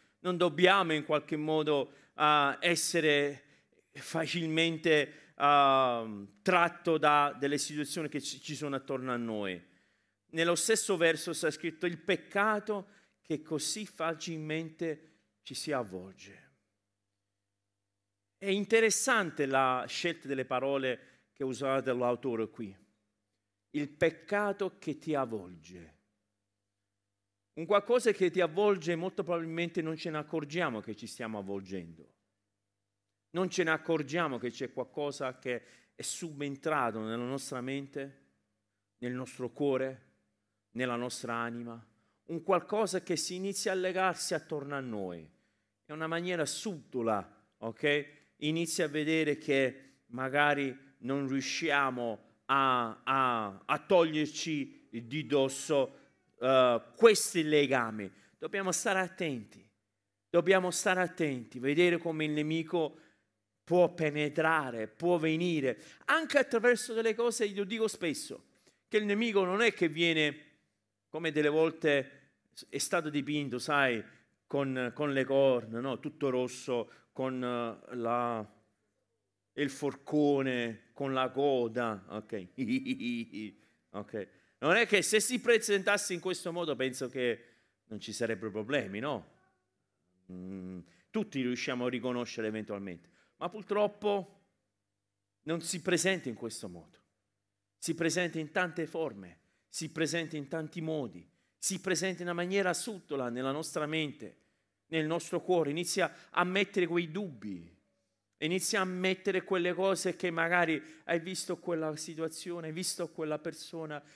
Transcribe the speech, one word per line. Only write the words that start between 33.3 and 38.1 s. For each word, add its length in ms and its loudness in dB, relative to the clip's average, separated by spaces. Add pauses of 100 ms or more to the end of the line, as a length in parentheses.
Non 140 0
ce 140 0
ne 80 2
accorgiamo 640 0
che 140 -6
c'è 240 -8
qualcosa 640 -6
che 240 -6 (320)
è 80 -14
subentrato 1000 -2
nella 160 -4
nostra 460 -6
mente, 580 -8 (800)